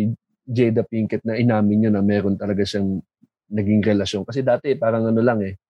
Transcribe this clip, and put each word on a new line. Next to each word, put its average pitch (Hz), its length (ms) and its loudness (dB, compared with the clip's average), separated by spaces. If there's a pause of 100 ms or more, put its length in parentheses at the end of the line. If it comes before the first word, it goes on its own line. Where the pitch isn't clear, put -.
(440)
Jada 117 380 2
Pinkett 110 420 -4
na 113 100 -2
inamin 107 460 2
niya 110 100 2
na 101 100 2
meron 101 360 0
talaga 101 260 -2
siyang 98 380 -2 (460)
naging 104 360 0
relasyon. 98 400 0
Kasi 120 180 -8
dati 127 340 0
parang 113 300 -2
ano 113 140 0
lang 113 220 2
eh, 95 160 -6 (140)